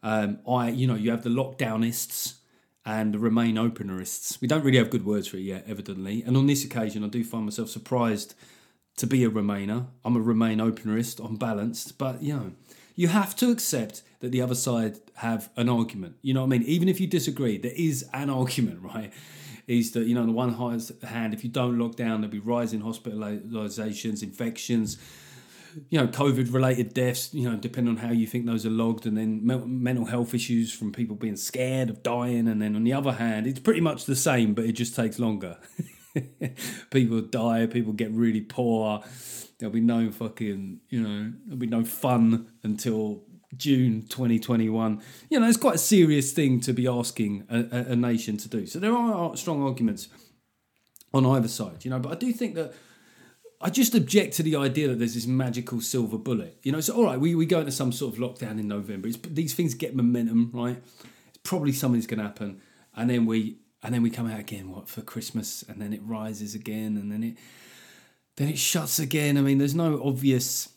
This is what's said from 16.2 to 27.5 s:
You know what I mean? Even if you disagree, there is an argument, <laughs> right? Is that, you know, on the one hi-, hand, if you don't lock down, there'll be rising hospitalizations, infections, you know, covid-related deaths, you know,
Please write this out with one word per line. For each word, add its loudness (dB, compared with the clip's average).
You 0
know 2
what 0
I 4
mean? 4
Even 2
if 2
you 0
disagree, 0
there -6
is 0
an -2
argument, -2
<laughs> -14
right? -8
Is 0
that, 0
you 2
know, 2
on 2
the 2
one 0
hi-, -4
hand, -4
if -10
you -6
don't 0
lock -2
down, -2
there'll -4
be -6
rising -2
hospitalizations, -6
infections, -4
you 4
know, 4
covid-related 2
deaths, 0
you 0
know, -2